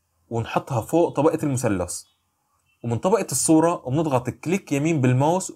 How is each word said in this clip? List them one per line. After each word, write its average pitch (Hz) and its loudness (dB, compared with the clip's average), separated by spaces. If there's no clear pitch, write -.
ونحطها 117 -4
فوق 160 0
طبقة 156 2
المثلث، 120 -2
ومن 117 -4
طبقة 196 0
الصورة 160 4
بنضغط 139 0
كليك 165 -4
يمين 147 0
بالماوس 139 2